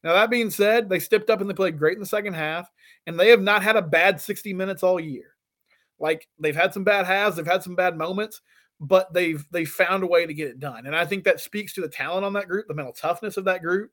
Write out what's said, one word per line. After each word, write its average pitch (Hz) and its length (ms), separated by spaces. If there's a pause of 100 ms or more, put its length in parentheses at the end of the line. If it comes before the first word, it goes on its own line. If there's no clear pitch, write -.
Now, 165 120
that 214 160
being 233 200
said, 208 380
they 185 100
stepped 214 300
up 220 120
and 196 100
they 190 40
played 170 240
great 151 160
in 214 60
the 196 60
second 208 280
half, 160 360 (360)
and 165 120
they 196 100
have 226 140
not 202 200
had 214 140
a 208 60
bad 170 380
sixty 202 340
minutes 190 280
all 185 160
year. 147 380 (640)
Like, 160 300 (100)
they've 151 180
had 185 160
some 196 120
bad 202 200
halves, 190 320
they've 165 100
had 185 160
some 180 120
bad 180 220
moments, 190 440 (400)
but 185 320
they've, 165 380
they've 170 180
found 185 360
a - 20
way 170 180
to 160 80
get 151 160
it 131 120
done. 127 260
And 143 80
I 170 100
think 190 200
that 185 160
speaks 208 340
to 190 60
the 160 80
talent 165 360
on 202 100
that 202 140
group, 196 200
the 151 60
mental 139 180
toughness 175 440
of 196 100
that 185 160
group. 185 300